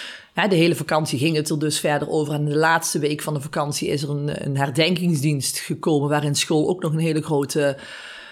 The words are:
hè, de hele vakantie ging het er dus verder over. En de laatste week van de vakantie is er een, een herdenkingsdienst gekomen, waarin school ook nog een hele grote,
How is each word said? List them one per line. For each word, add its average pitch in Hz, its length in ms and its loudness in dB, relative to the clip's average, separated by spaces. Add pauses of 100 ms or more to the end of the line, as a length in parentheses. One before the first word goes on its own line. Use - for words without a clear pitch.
(340)
hè, 190 140 2
de 190 80 4
hele 170 180 6
vakantie 151 440 0
ging 156 180 2
het 151 140 -2
er 156 80 0
dus 151 220 -2
verder 147 300 0
over. 151 240 0
En 147 100 0
de 147 120 0
laatste 160 420 2
week 151 240 0
van 151 120 -2
de 143 60 -4
vakantie 147 480 -4
is 143 140 0
er 143 80 -4
een, 147 360 -4
een 139 100 -2
herdenkingsdienst 151 1000 2
gekomen, 143 500 0
waarin 147 260 0
school 151 340 2
ook 180 140 -2
nog 156 100 -2
een 156 60 0
hele 156 240 0
grote, 143 540 0 (560)